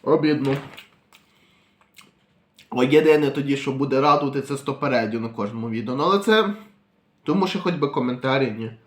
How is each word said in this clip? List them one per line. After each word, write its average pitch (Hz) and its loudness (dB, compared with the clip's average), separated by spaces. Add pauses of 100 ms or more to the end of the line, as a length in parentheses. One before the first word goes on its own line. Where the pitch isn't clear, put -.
Обідно. 143 2 (2250)
О, 123 0
єдине 151 6
тоді, 139 -2
що 135 -4
буде 135 0
радувати, 147 2
це 139 -6
стопередю 127 -2
на 117 -6
кожному 113 -6
відео. 113 -6
Ну, 143 -2
але 196 4
це... 214 2 (720)
Тому 185 0
що 180 -4
хоч 175 -2
би 143 -2
коментарі, 131 -2
ні. 113 -8 (160)